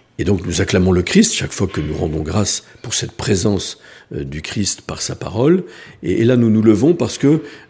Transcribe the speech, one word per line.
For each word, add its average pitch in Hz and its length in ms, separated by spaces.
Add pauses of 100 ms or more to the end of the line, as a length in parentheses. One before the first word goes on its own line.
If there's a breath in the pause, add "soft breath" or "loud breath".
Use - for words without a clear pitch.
(180)
et - 60
donc 92 220
nous 90 140
acclamons 92 320
le 90 100
Christ - 300
chaque - 200
fois 98 140
que - 140
nous 76 140
rendons 78 280
grâce 98 400 (200 loud breath)
pour 117 120
cette - 180
présence, 101 680 (360 loud breath)
euh, 71 80
du 71 200
Christ - 400
par - 200
sa - 140
parole. 156 480 (400 loud breath)
Et, - 160
et 113 40
là 123 120
nous 117 140
nous 107 120
levons 113 320
parce - 240
que, 151 240 (260 loud breath)